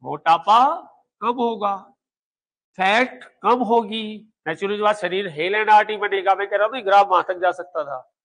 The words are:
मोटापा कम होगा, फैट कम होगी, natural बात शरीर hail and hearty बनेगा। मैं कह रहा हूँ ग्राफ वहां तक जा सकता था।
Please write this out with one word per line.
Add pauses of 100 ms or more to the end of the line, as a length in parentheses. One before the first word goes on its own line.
मोटापा (400)
कम
होगा, (1000)
फैट (180)
कम
होगी, (160)
natural
बात
शरीर
hail
and
hearty
बनेगा।
मैं
कह
रहा
हूँ
ग्राफ
वहां
तक
जा
सकता
था। (100)